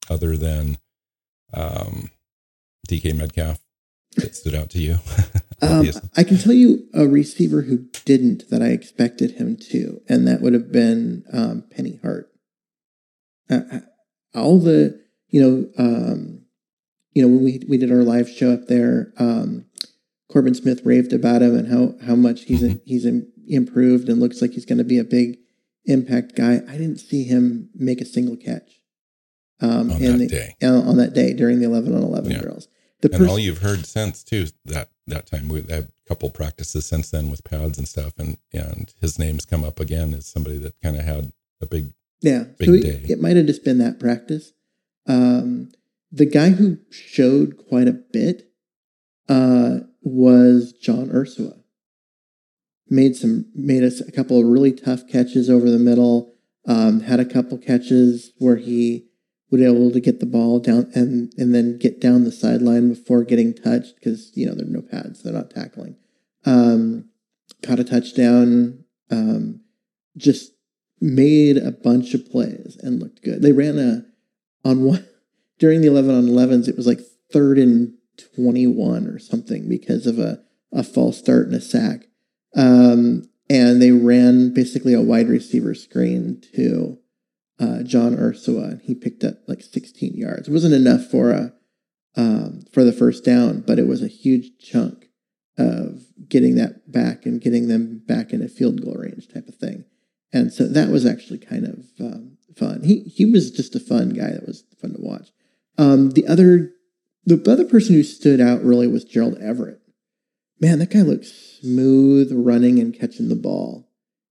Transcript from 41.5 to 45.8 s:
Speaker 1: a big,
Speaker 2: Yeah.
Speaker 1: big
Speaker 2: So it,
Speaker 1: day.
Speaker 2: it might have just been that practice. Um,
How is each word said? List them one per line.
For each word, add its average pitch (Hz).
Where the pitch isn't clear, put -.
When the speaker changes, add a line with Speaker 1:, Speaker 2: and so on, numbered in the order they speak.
Speaker 1:
a 80
big, 76
Speaker 2:
Yeah. 127
Speaker 1:
big -
Speaker 2:
So 180
it, 202
Speaker 1:
day. -
Speaker 2:
it -
might 170
have 165
just 147
been 131
that 117
practice. 123
Um, 123